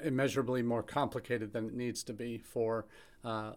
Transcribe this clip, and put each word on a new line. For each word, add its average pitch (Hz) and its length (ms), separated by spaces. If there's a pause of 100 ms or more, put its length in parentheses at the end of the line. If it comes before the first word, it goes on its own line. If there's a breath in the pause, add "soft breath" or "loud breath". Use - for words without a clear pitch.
immeasurably 131 600
more 117 200
complicated 123 720
than 113 140
it 110 60
needs 123 300
to 123 100
be 117 240
for, 113 480 (380 loud breath)
uh, 110 340